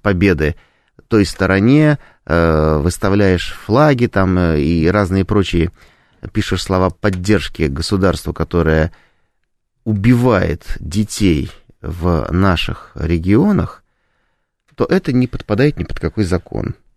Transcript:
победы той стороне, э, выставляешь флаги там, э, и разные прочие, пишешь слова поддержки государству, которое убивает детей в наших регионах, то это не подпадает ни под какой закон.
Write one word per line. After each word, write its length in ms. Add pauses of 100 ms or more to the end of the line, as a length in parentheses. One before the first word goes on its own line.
победы 520 (540)
той 160
стороне, 720 (280)
э, 500
выставляешь 880
флаги 420
там, 320
э, 220
и 280
разные 360
прочие, 460 (640)
пишешь 280
слова 280
поддержки 720
государству, 720
которое 580 (920)
убивает 960
детей 680 (300)
в 500
наших 640
регионах, 880 (920)
то 100
это 300
не 120
подпадает 520
ни 60
под 140
какой 260
закон. 500 (220)